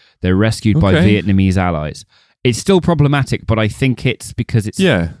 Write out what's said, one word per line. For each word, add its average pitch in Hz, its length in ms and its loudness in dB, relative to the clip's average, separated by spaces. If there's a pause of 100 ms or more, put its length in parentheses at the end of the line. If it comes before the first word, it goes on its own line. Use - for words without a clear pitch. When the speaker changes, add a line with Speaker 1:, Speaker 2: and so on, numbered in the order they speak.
(220)
Speaker 1:
They're 92 140 2
rescued 107 440 0
by 95 140 2
Speaker 2:
Okay. 104 280 4
Speaker 1:
Vietnamese 95 340 2
allies. 82 480 -4 (400)
It's 123 140 0
still 190 220 2
problematic, 147 680 0
but 110 120 0
I 110 100 2
think 131 380 -2
it's - 260 -6
because 110 340 -2
it's - 140 -10
Speaker 2:
Yeah. 110 280 0 (120)